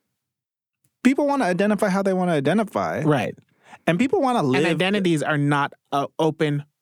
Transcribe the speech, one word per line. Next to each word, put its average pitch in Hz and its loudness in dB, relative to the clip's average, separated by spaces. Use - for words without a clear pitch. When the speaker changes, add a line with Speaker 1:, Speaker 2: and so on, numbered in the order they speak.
Speaker 1:
people 269 2
wanna 277 0
identify 202 0
how 196 0
they 196 0
wanna 180 0
identify. 139 -2
Speaker 2:
Right. 147 0
Speaker 1:
And 170 0
people 269 0
wanna 247 0
live 139 2
Speaker 2:
And 170 0
identities 180 0
are 147 -2
not, 143 0
uh, 143 -2
open 151 0